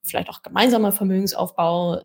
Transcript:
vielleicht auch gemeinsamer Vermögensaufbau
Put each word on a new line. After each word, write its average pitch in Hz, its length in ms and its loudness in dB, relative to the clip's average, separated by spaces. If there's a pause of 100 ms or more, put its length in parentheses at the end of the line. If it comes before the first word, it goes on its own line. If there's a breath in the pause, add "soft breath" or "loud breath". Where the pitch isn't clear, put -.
vielleicht - 240 -6
auch - 140 -18
gemeinsamer 220 500 2
Vermögensaufbau 180 1120 -2